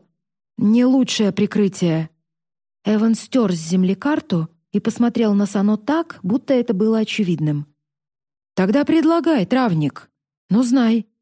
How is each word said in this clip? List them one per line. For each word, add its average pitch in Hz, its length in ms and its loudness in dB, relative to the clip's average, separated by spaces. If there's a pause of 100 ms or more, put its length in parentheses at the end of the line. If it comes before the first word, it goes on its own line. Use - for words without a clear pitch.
(580)
Не 226 280 2
лучшее 254 480 0
прикрытие". 185 760 -2 (760)
Эван 214 300 2
стёр 226 360 -2
с 175 60 -2
земли 185 360 0
карту 190 540 -2 (240)
и 208 80 -2
посмотрел 233 540 0
на 202 120 0
Сано 202 320 0
так, 320 460 -4
будто 220 300 -2
это 240 200 0
было 220 260 0
очевидным. 151 680 -2 (880)
"Тогда 277 300 0
предлагай, 320 600 2
травник. 180 640 -2 (400)
Но 226 140 2
знай, 233 420 2 (160)